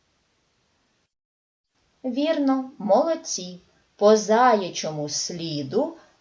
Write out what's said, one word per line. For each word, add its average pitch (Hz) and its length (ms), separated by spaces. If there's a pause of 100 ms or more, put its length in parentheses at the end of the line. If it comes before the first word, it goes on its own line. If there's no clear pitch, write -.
(2000)
Вірно, 269 760
молодці. 202 840 (360)
По 214 200
заячому 190 920
сліду 165 880 (240)